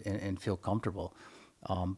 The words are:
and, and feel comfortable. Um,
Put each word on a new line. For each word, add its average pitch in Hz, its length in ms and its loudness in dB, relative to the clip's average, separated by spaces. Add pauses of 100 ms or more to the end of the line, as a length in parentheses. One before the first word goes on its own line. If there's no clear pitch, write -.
and, 101 160 0
and 95 180 -2
feel 101 180 2
comfortable. 95 580 0 (500)
Um, 92 320 2